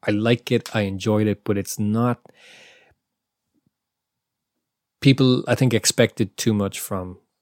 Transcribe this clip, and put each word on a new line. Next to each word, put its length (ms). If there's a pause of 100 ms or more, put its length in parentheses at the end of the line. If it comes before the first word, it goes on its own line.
I 60
like 400
it. 240
I 60
enjoyed 460
it, 180
but 120
it's 220
not. 400 (2750)
People, 480
I 80
think, 180
expected 640
too 180
much 280
from 380 (220)